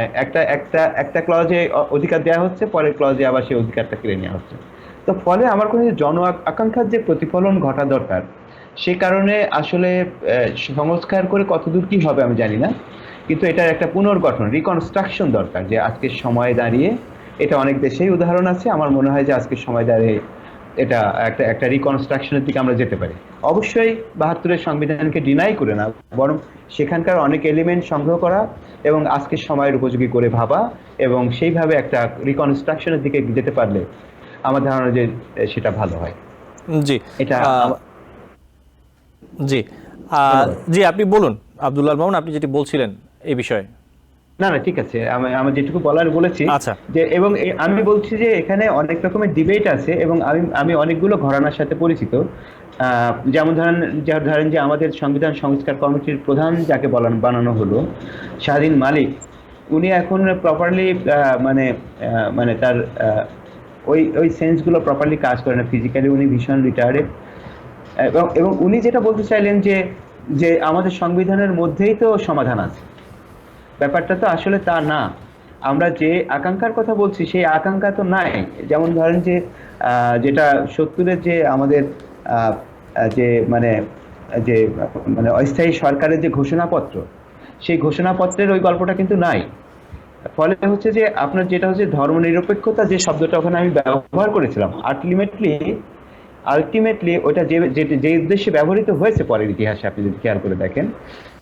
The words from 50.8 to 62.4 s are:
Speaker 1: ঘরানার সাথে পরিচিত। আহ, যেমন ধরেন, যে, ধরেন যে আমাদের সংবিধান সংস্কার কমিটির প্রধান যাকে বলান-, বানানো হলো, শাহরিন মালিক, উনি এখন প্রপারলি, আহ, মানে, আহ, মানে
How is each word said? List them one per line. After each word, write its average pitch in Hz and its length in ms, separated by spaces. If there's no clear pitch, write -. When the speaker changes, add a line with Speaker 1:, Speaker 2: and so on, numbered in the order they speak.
Speaker 1:
ঘরানার 139 340
সাথে 151 240
পরিচিত। 160 480
আহ, 120 500
যেমন 156 260
ধরেন, 165 460
যে, 151 100
ধরেন 156 380
যে 160 100
আমাদের 151 320
সংবিধান 147 420
সংস্কার 139 420
কমিটির 143 500
প্রধান 156 300
যাকে 147 320
বলান-, 117 320
বানানো 120 340
হলো, 107 320
শাহরিন 147 340
মালিক, 139 340
উনি 165 200
এখন 190 520
প্রপারলি, 185 500
আহ, 143 500
মানে, 131 320
আহ, 113 300
মানে 120 240